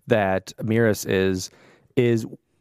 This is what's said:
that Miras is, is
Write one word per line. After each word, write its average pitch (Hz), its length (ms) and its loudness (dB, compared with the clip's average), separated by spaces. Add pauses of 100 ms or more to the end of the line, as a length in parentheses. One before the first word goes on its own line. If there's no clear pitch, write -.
that 98 460 0 (100)
Miras 113 460 0
is, 95 420 0 (460)
is 120 280 2 (360)